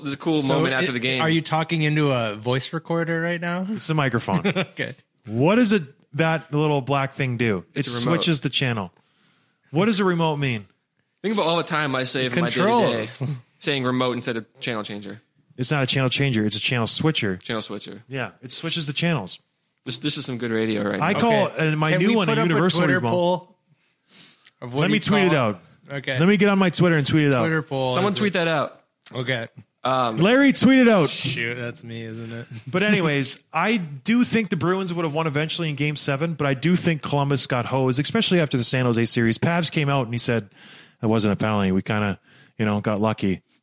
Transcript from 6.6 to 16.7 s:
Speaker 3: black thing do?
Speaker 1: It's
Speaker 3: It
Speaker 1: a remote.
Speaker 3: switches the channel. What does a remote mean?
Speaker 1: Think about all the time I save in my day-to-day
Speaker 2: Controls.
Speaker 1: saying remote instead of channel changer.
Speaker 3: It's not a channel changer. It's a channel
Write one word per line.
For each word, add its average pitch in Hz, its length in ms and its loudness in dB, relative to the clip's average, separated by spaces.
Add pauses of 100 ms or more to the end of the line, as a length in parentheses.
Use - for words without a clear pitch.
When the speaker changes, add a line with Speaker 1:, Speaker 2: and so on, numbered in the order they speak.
Speaker 3:
black 135 320 0
thing 127 240 -4
do? 110 360 0
Speaker 1:
It's - 160 -4
Speaker 3:
It - 20 2
Speaker 1:
a 120 140 0
remote. 160 160 2
Speaker 3:
switches 156 180 0
the 139 100 -4
channel. 113 420 -2 (800)
What 170 140 2
does 208 140 2
a 202 60 0
remote 165 320 0
mean? 120 280 -4 (560)
Speaker 1:
Think 214 120 -4
about 202 140 0
all 170 100 2
the 160 60 0
time 151 320 -2
I 127 80 -2
save 127 340 -2
in 175 60 2
my - 60 0
day-to-day 127 160 0
Speaker 2:
Controls. 135 720 0 (220)
Speaker 1:
saying 139 240 -2
remote 127 300 0
instead 117 240 -6
of 107 80 -8 (160)
channel 110 220 -4
changer. 101 380 -12 (360)
Speaker 3:
It's 131 140 -2
not 143 120 2
a 131 40 0
channel 131 220 0
changer. 120 360 0
It's 104 100 -2
a 107 40 -6
channel 117 280 -2